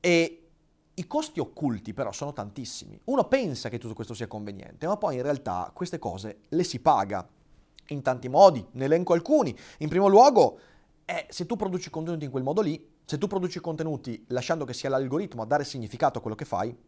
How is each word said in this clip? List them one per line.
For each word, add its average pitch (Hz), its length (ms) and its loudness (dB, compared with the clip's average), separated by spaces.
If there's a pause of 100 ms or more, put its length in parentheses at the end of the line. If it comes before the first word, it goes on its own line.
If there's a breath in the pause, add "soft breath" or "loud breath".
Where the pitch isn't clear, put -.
E 170 460 2 (460)
i - 140 -10
costi 302 320 -4
occulti 113 540 -4
però 110 180 -6
sono 143 220 -8
tantissimi. 104 720 -12
Uno 254 240 0
pensa 185 400 0
che 117 80 -8
tutto 113 160 -10
questo 113 200 -10
sia 107 140 -8
conveniente, 104 580 -12
ma 202 120 -2
poi 175 180 -2
in 123 60 -4
realtà 127 520 -4
queste 175 260 -8
cose 98 400 -10 (100)
le 170 160 0
si - 160 -8
paga 101 440 2 (640)
in 143 140 -8
tanti 127 260 -2
modi, 143 440 8
ne 131 120 -6
elenco 170 300 2
alcuni. 170 420 2 (220 loud breath)
In 151 100 -4
primo 190 220 4
luogo, 214 500 8 (460 loud breath)
eh, 170 240 -6
se - 160 -8
tu 226 100 -4
produci 180 340 -6
contenuti 160 360 -6
in 127 60 -8
quel 131 120 -4
modo 156 160 0
lì, 165 340 -4 (120)
se 151 120 -6
tu 202 100 -2
produci 185 340 -4
contenuti 156 680 -8
lasciando 147 380 -2
che 123 80 -10
sia 135 160 -6
l'algoritmo 135 540 -2
a - 20 -6
dare 143 180 0
significato 127 540 -4
a 110 40 -6
quello 107 140 -6
che - 80 -12
fai 110 340 -4 (100)